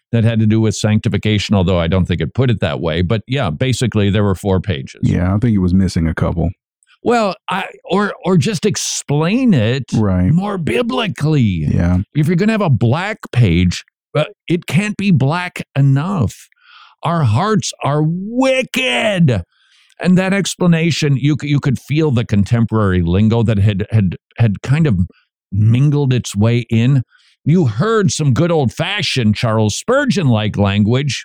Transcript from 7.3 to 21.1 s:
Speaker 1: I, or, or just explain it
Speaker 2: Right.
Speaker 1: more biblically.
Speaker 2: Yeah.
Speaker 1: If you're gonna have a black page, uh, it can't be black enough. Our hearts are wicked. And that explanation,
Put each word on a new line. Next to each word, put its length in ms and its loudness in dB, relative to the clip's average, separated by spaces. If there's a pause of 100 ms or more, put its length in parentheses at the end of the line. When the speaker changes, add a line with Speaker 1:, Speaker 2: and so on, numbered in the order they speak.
Speaker 1:
I, 200 -6 (160)
or, 300 -2 (100)
or 120 2
just 300 0
explain 880 0
it 300 0 (100)
Speaker 2:
Right. 380 2
Speaker 1:
more 260 -2
biblically. 1120 -2
Speaker 2:
Yeah. 300 0 (180)
Speaker 1:
If 100 0
you're 80 0
gonna 160 0
have 100 0
a 80 0
black 500 0 (120)
page, 540 2 (320)
uh, 80 0 (240)
it 180 -2
can't 300 -2
be 160 0
black 500 -2 (160)
enough. 560 0 (720)
Our 180 0
hearts 480 0 (140)
are 200 0
wicked. 1400 0 (540)
And 200 2
that 160 0
explanation, 840 0